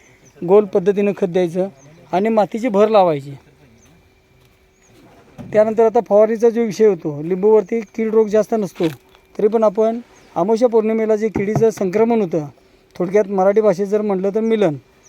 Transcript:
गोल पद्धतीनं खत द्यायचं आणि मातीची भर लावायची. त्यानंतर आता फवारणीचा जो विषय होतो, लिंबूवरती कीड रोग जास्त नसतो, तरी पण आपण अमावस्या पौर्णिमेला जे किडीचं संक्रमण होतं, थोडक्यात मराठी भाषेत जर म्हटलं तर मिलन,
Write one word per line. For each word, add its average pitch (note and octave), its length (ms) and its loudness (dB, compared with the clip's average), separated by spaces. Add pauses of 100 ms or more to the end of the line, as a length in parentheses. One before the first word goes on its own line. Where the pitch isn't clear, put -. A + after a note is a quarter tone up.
(420)
गोल G3+ 240 4
पद्धतीनं G3+ 520 0
खत G3 100 -2
द्यायचं F3 400 -2 (440)
आणि G3 180 0
मातीची A3 400 -2
भर G#3 200 2
लावायची. D#3+ 420 2 (2000)
त्यानंतर A3 460 2
आता A3+ 220 2
फवारणीचा A3 420 4
जो A3+ 120 0
विषय A3 260 0
होतो, D#3 360 -2
लिंबूवरती G3+ 640 0
कीड A3 260 -6
रोग A3 140 2
जास्त G#3 260 -2
नसतो, F#3+ 340 -2 (480)
तरी G3+ 120 2
पण A3 160 0
आपण A3 360 0 (360)
अमावस्या A3 340 0
पौर्णिमेला A3 460 0
जे G#3+ 140 -2
किडीचं A3 400 0
संक्रमण G#3+ 520 0
होतं, E3 240 -4 (500)
थोडक्यात G3+ 340 -2
मराठी G3+ 320 0
भाषेत G3+ 260 0
जर G#3 140 -2
म्हटलं G3 340 -2
तर A3 60 -2
मिलन, G#3 340 0 (340)